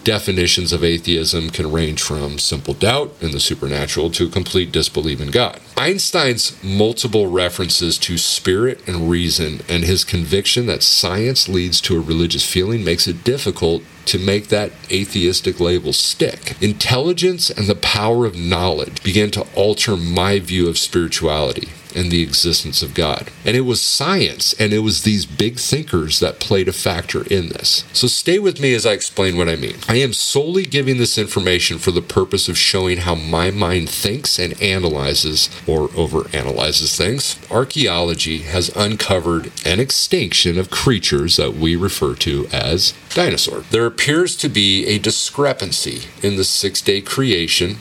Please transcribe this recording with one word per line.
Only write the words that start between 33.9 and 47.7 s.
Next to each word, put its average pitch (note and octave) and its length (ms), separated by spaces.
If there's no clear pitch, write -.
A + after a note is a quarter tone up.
thinks - 480
and F2 200
analyzes D#2 920
or D#2 220
overanalyzes D2+ 1080
things. A2 400
Archaeology F2 880
has D#2+ 360
uncovered F#2 760
an F2+ 160
extinction A#2+ 800
of F#2+ 140
creatures E2+ 640
that - 200
we D#2+ 200
refer E2+ 400
to - 360
as - 440
dinosaur. - 560
There A2+ 160
appears D3+ 520
to - 120
be G2 380
a G#2 100
discrepancy G#2 1080
in G2+ 140
the F#2+ 60
six-day G2 580
creation F#2+ 800